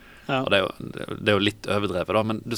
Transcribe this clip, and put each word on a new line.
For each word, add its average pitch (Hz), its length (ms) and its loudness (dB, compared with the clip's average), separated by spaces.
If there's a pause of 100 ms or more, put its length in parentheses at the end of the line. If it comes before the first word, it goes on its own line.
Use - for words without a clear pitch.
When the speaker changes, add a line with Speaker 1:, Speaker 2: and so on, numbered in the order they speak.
(280)
Speaker 1:
Ja. 135 160 0
Speaker 2:
Og - 80 -2
det 101 80 4
er 95 60 2
jo, - 60 -4 (460)
det 107 140 2
er 104 60 6
jo 95 40 4
litt 104 300 0
overdrevet 92 420 0
da, 110 100 4
men 110 220 -2
du 117 120 -6